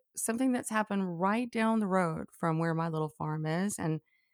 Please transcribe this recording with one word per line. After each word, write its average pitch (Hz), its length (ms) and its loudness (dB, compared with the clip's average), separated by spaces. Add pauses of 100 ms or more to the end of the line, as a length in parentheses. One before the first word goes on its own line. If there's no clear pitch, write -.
(140)
something 247 380 0
that's - 160 -2
happened 196 500 0
right 220 320 0
down 220 280 2
the 214 80 0
road 180 400 0 (120)
from 160 200 2
where 165 160 2
my 165 140 0
little 156 200 -2
farm 156 380 -4
is 180 320 -2
and 160 240 0 (320)